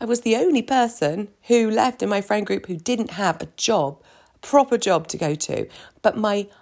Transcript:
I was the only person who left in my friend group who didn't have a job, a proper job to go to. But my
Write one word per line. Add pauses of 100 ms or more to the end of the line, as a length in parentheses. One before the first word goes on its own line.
I
was
the
only
person (140)
who
left
in
my
friend
group
who
didn't
have
a
job, (320)
a
proper
job
to
go
to. (360)
But
my (140)